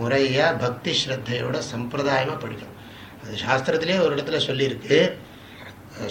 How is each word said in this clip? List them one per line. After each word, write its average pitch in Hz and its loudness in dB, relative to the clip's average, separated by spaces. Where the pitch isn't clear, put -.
முறையா 135 4
பக்தி - -2
ஸ்ரத்தையோட 123 -4
சம்பிரதாயமா 135 0
படிக்கணும். 110 -10
அது - -8
சாஸ்திரத்திலேயே 160 2
ஒரு 147 4
இடத்துல 147 -2
சொல்லியிருக்கு, 139 2